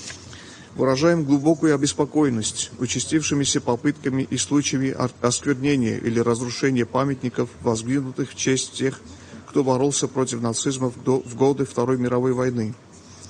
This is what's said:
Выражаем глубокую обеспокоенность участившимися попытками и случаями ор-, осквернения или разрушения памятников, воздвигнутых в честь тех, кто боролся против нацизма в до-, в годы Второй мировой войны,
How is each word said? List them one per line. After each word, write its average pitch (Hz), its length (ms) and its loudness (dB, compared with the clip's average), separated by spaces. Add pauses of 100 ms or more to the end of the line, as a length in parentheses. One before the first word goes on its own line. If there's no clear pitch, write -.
(760)
Выражаем 143 500 4
глубокую 147 500 4
обеспокоенность 139 1000 0
участившимися 143 840 0
попытками 131 680 -2
и 131 80 -2
случаями 135 540 0
ор-, 123 280 -2
осквернения 127 800 2
или 117 220 0
разрушения 120 680 0
памятников, 131 640 -2 (120)
воздвигнутых 127 680 -2
в - 40 -18
честь - 380 0
тех, 131 280 -2 (460)
кто 147 160 2
боролся 131 440 2
против 123 340 -2
нацизма 127 480 -2
в - 140 -10
до-, 127 180 2
в 120 140 -12
годы 135 300 2
Второй 127 320 0
мировой 123 340 0
войны, 123 440 -2 (540)